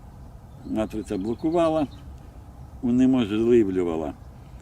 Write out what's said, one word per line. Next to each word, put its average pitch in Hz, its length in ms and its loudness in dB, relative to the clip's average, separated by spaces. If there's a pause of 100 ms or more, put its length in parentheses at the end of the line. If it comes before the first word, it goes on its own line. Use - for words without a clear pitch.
(680)
матриця 107 520 -4
блокувала, 160 680 0 (960)
унеможливлювала. 110 1300 4 (500)